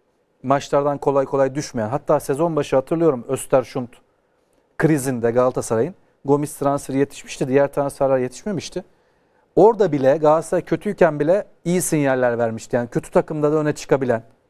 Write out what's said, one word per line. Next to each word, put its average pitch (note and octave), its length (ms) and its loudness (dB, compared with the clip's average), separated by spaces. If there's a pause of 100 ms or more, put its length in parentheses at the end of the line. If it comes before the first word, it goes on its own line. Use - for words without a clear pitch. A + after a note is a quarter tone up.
(420)
maçlardan C#3+ 560 0
kolay C#3 260 0
kolay C3+ 300 0
düşmeyen, A#2+ 340 -4
hatta D3 320 -2
sezon D#3 360 -2
başı C#3+ 200 0
hatırlıyorum D3 520 0
Östersund C3 600 -2 (880)
krizinde C3 520 0
Galatasaray'ın B2+ 640 0 (300)
Gomis C#3+ 340 0
transferi C#3+ 400 -2
yetişmişti, - 500 -4
diğer C#3 240 2
transferler C3+ 460 0
yetişmemişti. D#3+ 640 -8 (720)
Orada G3 360 4
bile C3+ 240 2
Galatasaray D#3 480 0
kötüyken E3 560 0
bile F3 260 0 (180)
iyi F3 180 0
sinyaller C3 560 0
vermişti. A#2 380 -2
Yani A#2+ 140 -2
kötü - 200 -4
takımda D3+ 420 0
da D#3 40 0
öne D3+ 180 0
çıkabilen, B2 480 -2 (280)